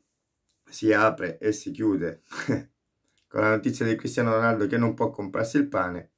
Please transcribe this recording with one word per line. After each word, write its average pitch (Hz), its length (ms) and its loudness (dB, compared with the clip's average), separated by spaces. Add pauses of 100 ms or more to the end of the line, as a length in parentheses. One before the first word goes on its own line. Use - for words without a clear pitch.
(640)
si - 280 0
apre 104 460 2
e 107 140 0
si - 180 -6
chiude 92 520 -2 (240)
<laughs> - 800 -8
con - 120 -2
la 107 100 4
notizia 113 360 0
di 113 80 2
Cristiano 117 380 -2
Ronaldo 110 340 2
che 117 100 0
non 117 180 2
può - 160 0
comprarsi 104 460 -4
il 143 120 2
pane 90 500 -4